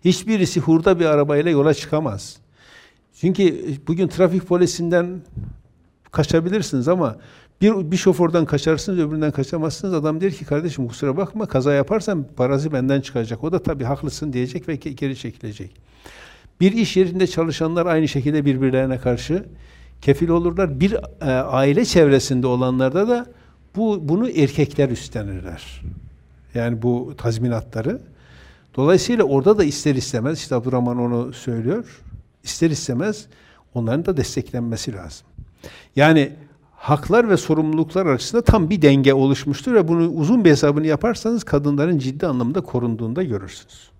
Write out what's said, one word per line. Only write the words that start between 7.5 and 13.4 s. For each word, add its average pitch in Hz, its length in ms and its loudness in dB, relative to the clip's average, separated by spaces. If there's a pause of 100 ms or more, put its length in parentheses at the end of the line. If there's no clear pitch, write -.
bir, 196 300 2
bir 185 60 0
şoförden 170 480 2
kaçarsınız, 160 540 -2
öbüründen 156 320 0
kaçamazsınız. 160 600 -4
Adam 156 280 -2
der 190 120 0
ki, - 120 -12
"Kardeşim, 147 420 -2
kusura 135 300 -4
bakma, 180 280 -4
kaza 135 280 0
yaparsan 156 520 -2 (100)
parası 139 380 0
benden 135 280 0
çıkacak." 117 420 -6